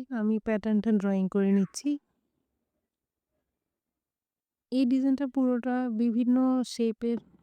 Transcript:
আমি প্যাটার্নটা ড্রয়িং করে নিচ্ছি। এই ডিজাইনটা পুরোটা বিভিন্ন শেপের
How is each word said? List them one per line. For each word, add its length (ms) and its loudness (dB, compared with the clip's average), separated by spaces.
আমি 280 0
প্যাটার্নটা 540 0
ড্রয়িং 360 0
করে 220 2
নিচ্ছি। 380 0
এই 140 2
ডিজাইনটা 420 0
পুরোটা 480 0
বিভিন্ন 400 2
শেপের 480 -2